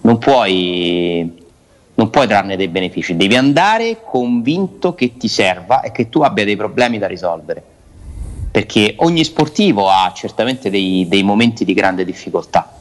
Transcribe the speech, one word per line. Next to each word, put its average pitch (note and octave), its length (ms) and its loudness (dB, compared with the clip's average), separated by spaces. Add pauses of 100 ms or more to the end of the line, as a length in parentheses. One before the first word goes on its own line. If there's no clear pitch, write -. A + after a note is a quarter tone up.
non A#2 160 4
puoi, F2+ 1200 0 (520)
non A2 160 0
puoi C3+ 160 2
trarne G2 300 0
dei F#2 120 0
benefici. F2+ 480 -4
Devi G2 200 2
andare G#3 680 2
convinto C3 920 -2
che A#2+ 240 -4
ti G#2+ 100 -4
serva F#2 540 0
e B2+ 100 -8
che A2+ 160 -4
tu D#3 140 0
abbia A2 220 0
dei G2+ 120 0
problemi A2+ 420 -2
da G2 80 -4
risolvere. E2+ 560 -6 (880)
Perché - 480 0
ogni E3 260 2
sportivo D3+ 680 2
ha F#2 240 4
certamente A#2 560 -4
dei, F#2 380 0
dei G2 140 2
momenti A2+ 420 2
di F2+ 100 0
grande F#2 300 0
difficoltà. - 760 -4